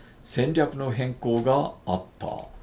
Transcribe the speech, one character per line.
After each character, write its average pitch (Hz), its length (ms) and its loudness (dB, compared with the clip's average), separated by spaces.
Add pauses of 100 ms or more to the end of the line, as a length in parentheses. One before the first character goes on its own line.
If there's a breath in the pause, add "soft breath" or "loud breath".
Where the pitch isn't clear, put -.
(240 loud breath)
戦 139 300 0
略 147 220 2
の 135 160 -2
変 127 240 -2
更 117 280 2
が 139 300 2 (120)
あ - 120 0
っ - 60 -8 (140)
た。 - 100 -8 (360)